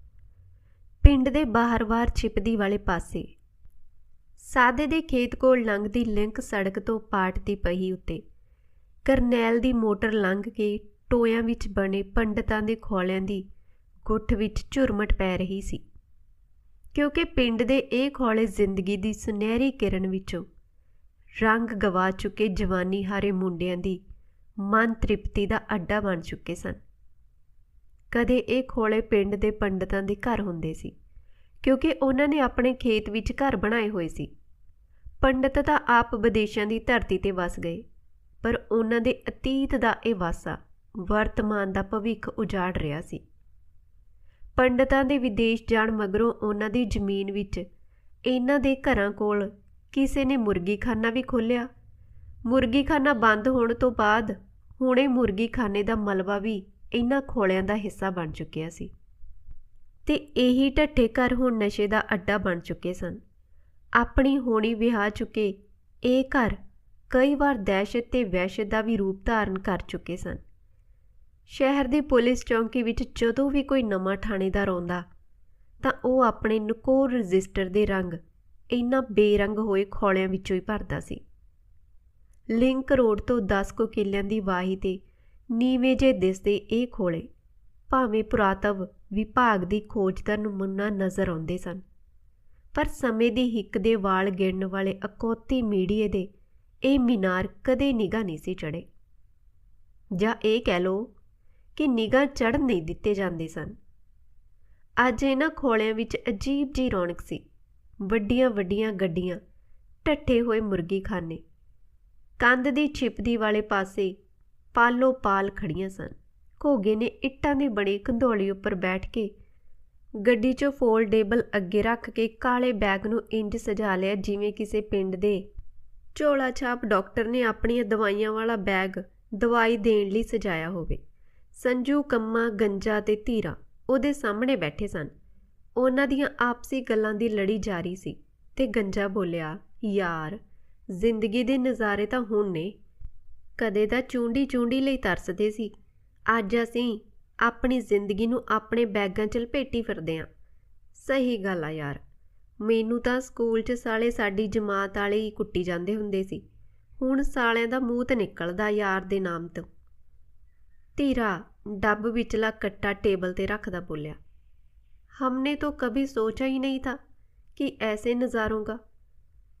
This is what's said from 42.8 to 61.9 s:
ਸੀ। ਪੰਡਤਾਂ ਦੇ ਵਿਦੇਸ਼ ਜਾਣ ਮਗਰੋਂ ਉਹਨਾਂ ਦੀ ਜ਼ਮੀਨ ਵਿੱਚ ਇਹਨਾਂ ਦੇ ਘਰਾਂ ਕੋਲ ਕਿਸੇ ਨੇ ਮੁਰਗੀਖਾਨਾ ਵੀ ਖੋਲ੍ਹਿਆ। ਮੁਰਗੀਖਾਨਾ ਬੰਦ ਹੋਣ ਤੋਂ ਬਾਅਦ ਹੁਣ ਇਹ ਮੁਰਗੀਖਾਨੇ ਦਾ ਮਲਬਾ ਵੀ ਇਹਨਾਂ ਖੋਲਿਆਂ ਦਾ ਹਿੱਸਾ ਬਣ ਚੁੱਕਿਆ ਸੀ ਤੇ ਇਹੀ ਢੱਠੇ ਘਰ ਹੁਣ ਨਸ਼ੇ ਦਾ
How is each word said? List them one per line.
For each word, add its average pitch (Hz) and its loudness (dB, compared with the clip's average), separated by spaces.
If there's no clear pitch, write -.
ਸੀ। - -12
ਪੰਡਤਾਂ 262 4
ਦੇ 277 2
ਵਿਦੇਸ਼ 226 0
ਜਾਣ 226 2
ਮਗਰੋਂ 214 0
ਉਹਨਾਂ 208 -2
ਦੀ 247 0
ਜ਼ਮੀਨ 196 -2
ਵਿੱਚ 196 -6
ਇਹਨਾਂ 254 2
ਦੇ 269 2
ਘਰਾਂ 220 2
ਕੋਲ 208 -2
ਕਿਸੇ 269 2
ਨੇ 269 2
ਮੁਰਗੀਖਾਨਾ 214 0
ਵੀ 247 0
ਖੋਲ੍ਹਿਆ। 240 0
ਮੁਰਗੀਖਾਨਾ 269 4
ਬੰਦ 214 4
ਹੋਣ 240 4
ਤੋਂ 247 2
ਬਾਅਦ 220 2
ਹੁਣ 254 4
ਇਹ 277 4
ਮੁਰਗੀਖਾਨੇ 220 0
ਦਾ 226 0
ਮਲਬਾ 202 0
ਵੀ 202 -4
ਇਹਨਾਂ 240 0
ਖੋਲਿਆਂ 190 0
ਦਾ 208 0
ਹਿੱਸਾ 196 -4
ਬਣ 170 -6
ਚੁੱਕਿਆ 160 -8
ਸੀ 185 -12
ਤੇ 302 2
ਇਹੀ 254 2
ਢੱਠੇ 302 4
ਘਰ 247 0
ਹੁਣ 247 2
ਨਸ਼ੇ 208 0
ਦਾ 214 0